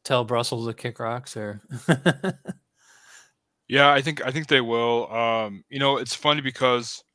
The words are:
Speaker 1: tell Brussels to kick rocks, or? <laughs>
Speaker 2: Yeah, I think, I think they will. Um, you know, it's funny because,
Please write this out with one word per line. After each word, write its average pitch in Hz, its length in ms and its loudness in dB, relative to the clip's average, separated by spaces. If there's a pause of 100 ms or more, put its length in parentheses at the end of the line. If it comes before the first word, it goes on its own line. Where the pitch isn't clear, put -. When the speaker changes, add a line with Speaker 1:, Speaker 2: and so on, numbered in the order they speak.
Speaker 1:
tell 123 200 2
Brussels 117 420 -2
to 113 60 -4
kick - 280 -10
rocks, 120 360 -8
or? 104 240 -8 (260)
<laughs> 160 520 0 (1300)
Speaker 2:
Yeah, 143 220 6
I 139 80 4
think, 147 240 -4
I 131 60 -4
think 147 160 -6
they 135 160 4
will. 117 500 0
Um, 113 560 -2
you 139 100 -10
know, 139 200 2
it's 120 160 -6
funny 147 260 0
because, 127 640 -2 (100)